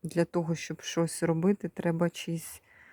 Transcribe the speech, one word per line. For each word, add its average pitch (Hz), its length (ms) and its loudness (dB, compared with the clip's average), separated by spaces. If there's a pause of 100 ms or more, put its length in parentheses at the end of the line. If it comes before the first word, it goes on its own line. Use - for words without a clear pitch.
для 170 220 2
того, 165 300 0
щоб - 260 -8
щось - 420 -2
робити, 170 460 2
треба 170 420 0
чийсь - 520 -8 (300)